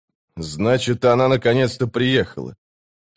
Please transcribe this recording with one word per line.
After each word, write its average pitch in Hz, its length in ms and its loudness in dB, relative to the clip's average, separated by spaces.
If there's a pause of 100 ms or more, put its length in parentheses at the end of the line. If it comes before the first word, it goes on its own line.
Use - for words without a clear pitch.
(360)
«Значит, 107 680 -2
она 123 240 4
наконец-то 123 600 0
приехала». 120 640 -2 (640)